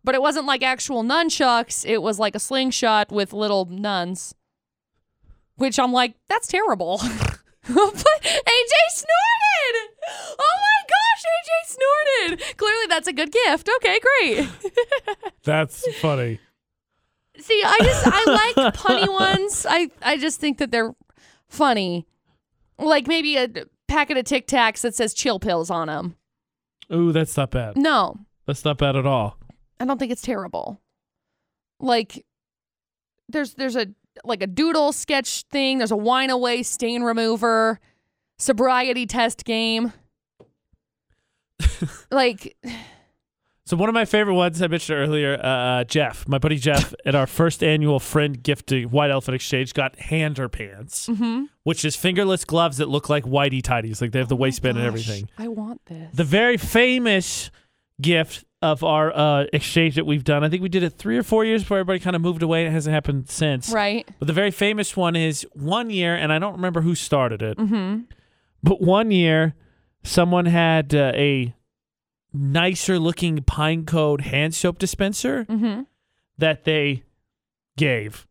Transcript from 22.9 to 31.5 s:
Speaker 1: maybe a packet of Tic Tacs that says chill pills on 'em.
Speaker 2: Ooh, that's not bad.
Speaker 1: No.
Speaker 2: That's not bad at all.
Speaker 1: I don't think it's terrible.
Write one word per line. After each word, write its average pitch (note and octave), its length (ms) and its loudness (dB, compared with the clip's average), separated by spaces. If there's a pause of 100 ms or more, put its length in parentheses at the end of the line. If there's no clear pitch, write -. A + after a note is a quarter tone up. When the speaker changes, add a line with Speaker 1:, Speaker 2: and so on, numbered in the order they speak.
Speaker 1:
maybe D4+ 300 0
a B3 100 0 (400)
packet D4 300 0
of B3 80 -2
Tic B3+ 200 -2
Tacs A#3 360 2
that A#3+ 120 -4
says A3+ 200 -2
chill A3 260 -2
pills E3+ 300 -2
on E3 200 -2
'em. E3+ 280 -8 (720)
Speaker 2:
Ooh, E3+ 220 2
that's D#3 240 0
not C#3 140 -2
bad. A#2 260 -4
Speaker 1:
No. C#4 420 0 (260)
Speaker 2:
That's C#3 200 -6
not D3 120 -2
bad C#3 200 0
at C3 80 0
all. A#2+ 320 0 (420)
Speaker 1:
I B3+ 60 -4
don't C4 140 -2
think B3 120 -4
it's A#3+ 100 -8
terrible. G3 600 -8 (1000)